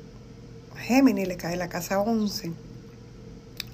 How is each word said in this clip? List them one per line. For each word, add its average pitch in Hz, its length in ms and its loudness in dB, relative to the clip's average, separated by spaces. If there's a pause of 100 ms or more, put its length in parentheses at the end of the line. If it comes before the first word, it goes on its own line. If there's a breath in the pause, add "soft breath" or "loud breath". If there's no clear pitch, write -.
(760)
Géminis 226 520 6
le 175 80 -2
cae 175 200 -2
la 175 120 -2
casa 185 320 0
once, 208 520 2 (1200)